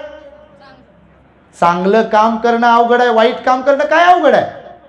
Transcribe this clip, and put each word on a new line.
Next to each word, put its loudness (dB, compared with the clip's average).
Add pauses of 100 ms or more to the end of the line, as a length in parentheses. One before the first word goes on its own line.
(1600)
चांगलं 0
काम 0
करणं -2
अवघड 2
आहे, 0
वाईट 0
काम -2
करणं 0
काय 2
अवघड 2
आहे? 0 (420)